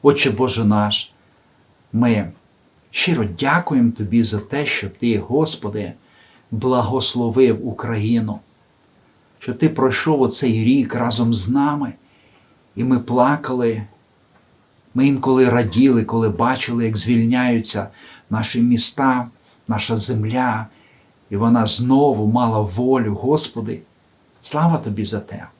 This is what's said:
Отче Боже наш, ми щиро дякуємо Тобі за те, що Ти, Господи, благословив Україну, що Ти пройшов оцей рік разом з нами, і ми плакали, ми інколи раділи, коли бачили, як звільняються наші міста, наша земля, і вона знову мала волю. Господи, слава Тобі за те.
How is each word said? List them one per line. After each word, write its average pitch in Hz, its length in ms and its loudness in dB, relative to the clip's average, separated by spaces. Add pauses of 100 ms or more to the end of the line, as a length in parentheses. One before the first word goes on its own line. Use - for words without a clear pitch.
Отче 139 300 4
Боже 113 340 0
наш, 104 460 0 (800)
ми 110 380 0 (600)
щиро 139 340 -2 (140)
дякуємо 135 520 2
Тобі 110 320 0
за 107 160 -2
те, 143 260 -6
що - 240 -6
Ти, 113 300 -2
Господи, 107 760 -4 (580)
благословив 123 1160 0
Україну, 110 720 -2 (1000)
що 123 140 -8
Ти 160 160 0
пройшов 139 520 0
оцей 120 300 0
рік 117 440 2
разом 117 380 0
з 104 160 -2
нами, 147 440 0 (840)
і 110 80 -4
ми 127 160 2
плакали, 123 840 0 (1080)
ми 131 140 4
інколи 131 420 4
раділи, 117 540 4
коли 113 260 0
бачили, 120 560 -2
як 110 120 -2
звільняються 117 880 0 (420)
наші 113 320 -2
міста, 123 680 2 (400)
наша 110 300 -2
земля, 110 680 -2 (640)
і 101 80 -4
вона 117 280 4
знову 123 640 2
мала 113 320 2
волю. 113 600 0
Господи, 123 600 -2 (600)
слава 165 360 0
Тобі 104 280 -6
за 101 140 -6
те. - 280 -16 (120)